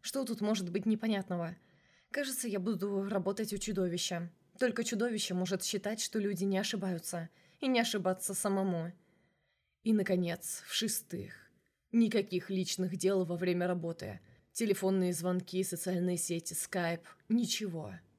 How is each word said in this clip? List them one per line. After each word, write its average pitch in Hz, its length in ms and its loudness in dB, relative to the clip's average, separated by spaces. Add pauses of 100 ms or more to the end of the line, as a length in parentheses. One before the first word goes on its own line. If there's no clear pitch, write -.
Что 262 240 -4
тут 226 160 -4
может 202 300 2
быть 190 160 0
непонятного? 190 680 0 (540)
Кажется, 269 380 -4
я 196 120 0
буду 196 480 0
работать 208 440 0
у 202 60 -4
чудовища. 180 720 -2 (280)
Только 247 260 2
чудовище 220 500 0
может 185 280 0
считать, 208 380 -2
что - 180 -2
люди 196 260 0
не 190 140 2
ошибаются, 180 720 -4 (320)
и 285 60 -2
не 254 140 4
ошибаться 190 540 0
самому. 185 580 0 (880)
И, 220 100 4
наконец, 180 720 0
в-шестых, - 840 -4 (420)
никаких 202 580 4
личных 185 460 0
дел 185 280 4
во 170 120 -2
время 175 300 2
работы. 170 540 -4 (320)
Телефонные 190 600 2
звонки, 180 500 0
социальные 180 540 0
сети, 170 380 -4
скайп, 170 480 -2 (260)
ничего. 190 640 0 (260)